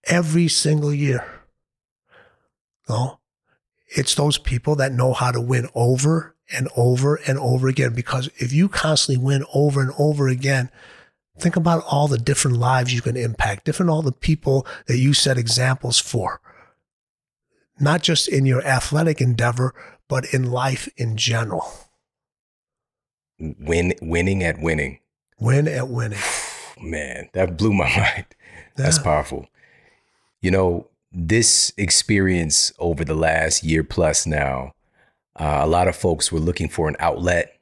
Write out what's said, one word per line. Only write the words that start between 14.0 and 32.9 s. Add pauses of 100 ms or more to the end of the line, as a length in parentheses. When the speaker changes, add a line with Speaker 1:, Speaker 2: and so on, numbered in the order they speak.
Speaker 1:
the
people (200)
that
you
set
examples
for, (1400)
not
just
in
your
athletic
endeavor, (340)
but
in
life
in
general. (1700)
Speaker 2:
Win-,
winning
at
winning. (400)
Speaker 1:
Win
at
winning. (320)
Speaker 2:
<sighs>
Man,
that
blew
my
<laughs>
mind. (500)
That's
Speaker 1:
Yeah.
Speaker 2:
powerful. (960)
You
know, (240)
this
experience
over